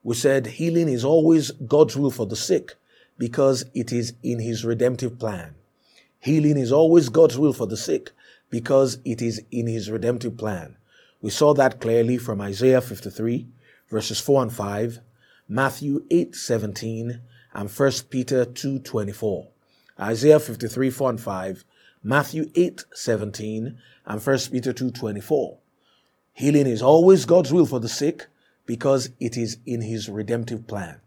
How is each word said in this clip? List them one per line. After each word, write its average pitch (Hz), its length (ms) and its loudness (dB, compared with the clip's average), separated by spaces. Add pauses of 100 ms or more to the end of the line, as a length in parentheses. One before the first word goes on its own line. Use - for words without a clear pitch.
we 117 120 -4
said 135 320 2
healing 165 400 0
is 123 160 -2
always 156 480 4
God's 147 440 2
will 139 140 2
for 117 160 -4
the 95 80 -6
sick - 400 -2 (440)
because 123 540 0
it 120 200 -6
is 120 280 -4
in 120 200 -4
his 113 240 -6
redemptive 120 520 -2
plan. 87 380 -8 (640)
Healing 151 380 2
is 127 160 0
always 160 360 6
God's 131 300 6
will 147 140 2
for 113 160 -4
the 107 80 -6
sick - 340 -4 (400)
because 127 540 2
it 120 180 -6
is 117 300 -4
in 117 160 -4
his 107 240 -6
redemptive 117 440 -4
plan. 92 380 -8 (460)
We 110 100 -6
saw 147 240 4
that 131 260 2
clearly 117 380 0
from 113 220 -6
Isaiah 113 400 2
fifty-three, 113 680 -6 (420)
verses 107 300 -6
four 139 240 2
and 117 100 -4
five, 110 460 -6 (500)
Matthew 139 600 -2
eight - 240 0
seventeen, 113 840 -6 (340)
and 101 160 -10
First 135 400 0
Peter 127 340 0
two 127 360 -6
twenty-four. 104 680 -6 (540)
Isaiah 117 400 6
fifty-three, 123 500 -4
four 131 200 -2
and 110 100 -6
five, 95 440 -8 (380)
Matthew 147 540 0
eight 170 360 0
seventeen, 110 840 -6 (280)
and 107 160 -8
First 135 300 -2
Peter 127 220 -4
two 123 180 -4
twenty-four. 104 680 -6 (760)
Healing 143 340 2
is 113 160 0
always 165 420 8
God's 143 280 4
will 170 140 4
for 127 120 -4
the 113 100 -4
sick - 380 -6 (380)
because 127 540 -2
it 120 180 -6
is 113 300 -6
in 117 140 -6
his 110 280 -8
redemptive 113 600 -6
plan. 95 380 -10